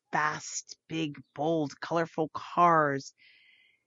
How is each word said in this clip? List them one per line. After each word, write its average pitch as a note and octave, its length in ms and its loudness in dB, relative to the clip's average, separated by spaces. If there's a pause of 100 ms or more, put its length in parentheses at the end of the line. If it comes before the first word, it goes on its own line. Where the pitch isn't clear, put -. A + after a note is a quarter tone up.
(100)
fast, D3+ 640 -4 (140)
big, D#3+ 280 -4 (180)
bold, D3+ 480 0
colorful E3 500 -2
cars. D#3 800 2 (760)